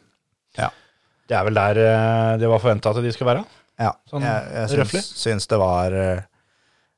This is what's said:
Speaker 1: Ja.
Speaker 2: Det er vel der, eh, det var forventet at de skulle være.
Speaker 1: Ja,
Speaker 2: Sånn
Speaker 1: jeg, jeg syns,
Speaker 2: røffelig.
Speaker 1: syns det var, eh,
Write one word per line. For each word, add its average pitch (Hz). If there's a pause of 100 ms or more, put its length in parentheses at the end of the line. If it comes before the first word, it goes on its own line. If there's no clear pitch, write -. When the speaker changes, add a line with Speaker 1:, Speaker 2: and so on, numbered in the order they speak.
(580)
Speaker 1:
Ja. - (580)
Speaker 2:
Det 113
er 95
vel 107
der, 104
eh, 113
det 117
var 110
forventet 107
at 120
de 117
skulle 123
være. 196 (300)
Speaker 1:
Ja, 113 (180)
Speaker 2:
Sånn 143
Speaker 1:
jeg, 110 (120)
jeg 113
syns, 143
Speaker 2:
røffelig. 131 (200)
Speaker 1:
syns 107
det 113
var, 92
eh, 95 (800)